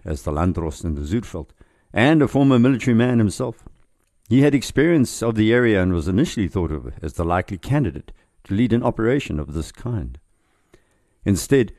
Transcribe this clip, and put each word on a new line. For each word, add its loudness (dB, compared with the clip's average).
as -6
the -6
Landdrost -4
in -4
the -6
Zuurveld, -6
and 4
a 4
former 4
military 2
man 2
himself. -2
He 4
had 4
experience 0
of 0
the 2
area 4
and 2
was -2
initially 0
thought -4
of -8
as -10
the -4
likely -2
candidate -4
to -6
lead 2
an 0
operation -2
of -8
this -8
kind. -10
Instead, 0